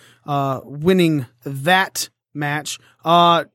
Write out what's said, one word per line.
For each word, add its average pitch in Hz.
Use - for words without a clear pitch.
uh, 139
winning 156
that 156
match. 147
Uh, 170